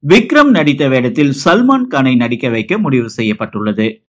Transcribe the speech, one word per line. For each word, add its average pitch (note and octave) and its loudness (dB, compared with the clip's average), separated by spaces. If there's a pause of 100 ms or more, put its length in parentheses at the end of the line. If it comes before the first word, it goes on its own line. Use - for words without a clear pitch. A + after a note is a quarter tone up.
விக்ரம் C#4+ 4
நடித்த D3 2
வேடத்தில் C3 0 (120)
சல்மான் B3 2
கானை C3 0
நடிக்க A#2+ -2
வைக்க A2+ -4
முடிவு C3 -2
செய்யப்பட்டுள்ளது. G#2+ -6